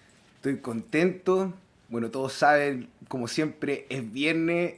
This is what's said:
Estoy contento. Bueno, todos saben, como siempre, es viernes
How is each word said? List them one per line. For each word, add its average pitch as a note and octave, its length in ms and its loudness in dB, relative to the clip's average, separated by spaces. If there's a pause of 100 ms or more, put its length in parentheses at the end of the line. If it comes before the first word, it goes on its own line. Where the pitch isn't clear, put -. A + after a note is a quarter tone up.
(360)
Estoy C#3 220 -2
contento. F3+ 960 0 (360)
Bueno, A#2 220 -4
todos C3+ 220 -4
saben, C#3+ 560 4 (200)
como B2 180 -4
siempre, D3 640 -2
es B2 220 -6
viernes E3 640 0